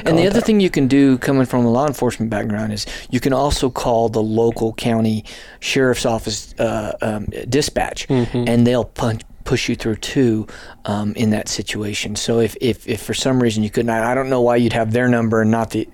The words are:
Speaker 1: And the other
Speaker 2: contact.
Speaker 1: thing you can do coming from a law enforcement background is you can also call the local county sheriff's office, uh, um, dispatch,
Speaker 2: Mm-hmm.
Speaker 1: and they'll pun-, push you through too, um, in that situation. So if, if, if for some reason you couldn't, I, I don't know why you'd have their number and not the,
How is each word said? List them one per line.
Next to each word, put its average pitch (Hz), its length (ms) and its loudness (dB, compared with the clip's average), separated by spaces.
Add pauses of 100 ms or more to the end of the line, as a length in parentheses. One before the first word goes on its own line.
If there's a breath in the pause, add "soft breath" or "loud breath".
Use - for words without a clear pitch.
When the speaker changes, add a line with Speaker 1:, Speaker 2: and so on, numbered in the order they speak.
Speaker 1:
And 165 120 2
the 170 60 2
other 196 100 2
Speaker 2:
contact. 226 120 2
Speaker 1:
thing 214 140 4
you 185 100 4
can 139 180 2
do 135 300 4
coming 131 280 0
from 123 200 0
a 117 60 4
law 131 160 2
enforcement 120 420 -2
background 107 440 -4
is 101 120 -6 (240 loud breath)
you 127 100 0
can 135 140 0
also 139 360 0
call 117 400 2
the 110 140 0
local 113 500 0
county 110 520 0 (340 loud breath)
sheriff's 131 460 0
office, 113 540 -4
uh, 110 420 -2
um, 107 240 -4 (240)
dispatch, - 580 -2
Speaker 2:
Mm-hmm. 120 400 0
Speaker 1:
and 120 200 4
they'll 120 180 2
pun-, 113 360 -4 (240)
push - 220 0
you 120 80 0
through 110 220 -4
too, 110 500 0 (380 loud breath)
um, 104 320 -2
in 110 140 2
that 107 180 -2
situation. 104 640 -6
So 117 240 0
if, 113 220 2
if, 113 260 -2
if 110 140 -4
for - 120 -6
some 127 300 2
reason 110 180 2
you 107 80 0
couldn't, 120 200 0
I, 113 240 0
I - 20 0
don't 135 140 -2
know 131 100 2
why 120 160 4
you'd 120 160 4
have 113 220 0
their 123 160 2
number 113 320 2
and 110 100 4
not 113 200 0
the, 110 220 -2